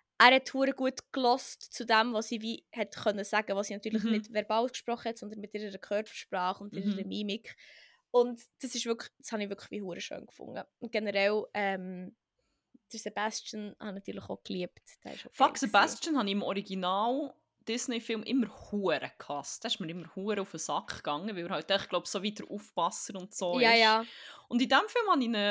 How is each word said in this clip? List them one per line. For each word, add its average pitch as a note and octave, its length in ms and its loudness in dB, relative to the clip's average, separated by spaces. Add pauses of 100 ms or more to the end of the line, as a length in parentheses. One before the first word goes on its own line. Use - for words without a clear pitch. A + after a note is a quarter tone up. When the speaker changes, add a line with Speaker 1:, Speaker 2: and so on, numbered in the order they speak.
(180)
Speaker 1:
er B3 180 12
hat C4 180 2
hure C4+ 200 2
gut C4 260 -2 (140)
gelost B3+ 600 0
zu A#3 120 -6
dem, A3+ 280 4
was A3 140 -2
sie A#3 140 -4
wie A3+ 240 -8 (100)
hat G#3+ 200 -4
können G#3 280 0
sagen, G#3 320 0
was G3 120 0
sie G#3 60 -6
natürlich G#3+ 300 -2
Speaker 2:
Mhm. A3+ 80 2
Speaker 1:
nicht G#3+ 220 -2
verbal G#3+ 340 0
gesprochen A#3 420 -6
hat, A#3 80 -6
sondern G#3+ 220 -10
mit G3+ 140 -12
ihrer G#3 240 -8
Körpersprache F#3+ 840 -4
und G3+ 120 -12
ihrer F#3+ 260 -2
Speaker 2:
Mhm. G3 60 -8
Speaker 1:
Mimik. G3+ 480 -6 (560)
Und A#3+ 300 4 (200)
das B3+ 140 -4
ist A#3 100 -4
wirklich, A#3 240 -4 (100)
das - 120 -12
habe G#3 120 -2
ich G3+ 60 -4
wirklich - 220 -12
wie G#3 100 -6
hure F#3 200 -8
schön - 240 -10
gefunden. - 380 -12 (160)
Und A#3 120 -10
generell, G#3 640 2
ähm, F#3 600 -4 (800)
der A3 60 -10
Sebastian G#3 800 -6
habe G#3+ 120 -10
ich F#3 40 -8
natürlich G3 340 -10
auch - 140 -8
geliebt. F3+ 380 -6 (240)
Der - 80 -12
ist - 120 -14
auch - 60 -20
Speaker 2:
Fuck, - 60 -20
Speaker 1:
geil C4+ 160 8
gewesen. - 140 -2
Speaker 2:
Sebastian G#3+ 500 4
habe G#3+ 100 2
ich G3 60 0
im G3+ 100 0
Original G3+ 920 0 (380)
Disney-Film A#3 520 -4
immer B3 240 2 (240)
hure F3+ 460 0
gehasst. - 460 -8
Der A#3 80 -2
ist - 80 -4
mir E3 100 -6
immer E3+ 260 -10
hure G3+ 260 -2
auf G3 100 -6
den D#3+ 80 -8
Sack - 380 -2
gegangen, E3+ 380 -4
weil E3+ 100 -4
er F3 60 -6
halt E3 200 -2
echt, G3 180 0
glaub, F3 180 0
so G3 140 -2
wie G#3 120 -2
der - 160 -12
Aufpasser G#3 720 -2
und F#3 140 -12
so F#3 260 0
Speaker 1:
Ja, A#3 120 8
Speaker 2:
ist. A#3 80 8
Speaker 1:
ja. A3 260 6 (440)
Speaker 2:
Und A#3+ 120 2
in A#3+ 80 2
dem E4 180 6
Film A4 220 2
habe E4 120 6
ich A#3+ 60 0
ihn, A3+ 80 0 (160)